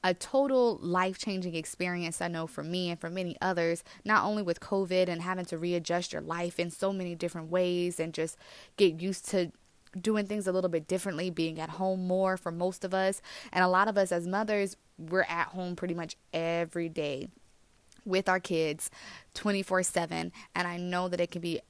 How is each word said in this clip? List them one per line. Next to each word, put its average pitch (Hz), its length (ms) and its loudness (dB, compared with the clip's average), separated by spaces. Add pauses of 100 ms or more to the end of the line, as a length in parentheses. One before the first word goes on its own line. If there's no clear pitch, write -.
a 185 100 4
total 262 680 4
life-changing 185 720 0
experience, 175 680 -4
I 175 80 0
know, 165 180 -4
for 147 160 -8
me 175 260 -2
and 170 100 -6
for 165 100 -6
many 175 320 -4
others, 170 420 2 (220)
not 214 180 4
only 214 180 0
with 170 200 -2
covid 185 480 2
and 170 120 -4
having 180 240 -4
to 170 120 -6
readjust 175 560 -2
your - 80 -4
life 175 380 -4
in 175 120 0
so 196 220 -2
many 180 220 -4
different 165 360 -6
ways 175 480 2
and 165 140 -2
just 165 240 -4 (400)
get 165 240 6
used 185 300 -4
to 175 200 2 (480)
doing 208 260 2
things 202 220 -2
a 185 60 2
little 185 160 2
bit 165 180 0
differently, 185 420 0
being 160 300 -2
at 160 120 -6
home 185 360 0
more 190 300 2
for 180 140 -6
most 180 340 -2
of 185 80 -2
us. 190 280 2 (300)
And 185 120 4
a 180 40 6
lot 190 220 6
of 202 80 2
us 190 140 4
as 170 140 0
mothers, 202 520 0 (200)
we're 165 260 0
at 170 240 0
home 180 280 -6
pretty 175 200 -2
much 165 200 -8 (180)
every 165 540 0
day 147 400 -4 (800)
with 190 240 2
our 185 100 4
kids 160 500 0 (440)
twenty-four 190 500 0
seven. 170 480 -2 (240)
And 180 100 0
I 175 120 -4
know 180 320 -2
that 175 100 -2
it 170 120 2
can 175 100 -8
be 170 180 -2 (100)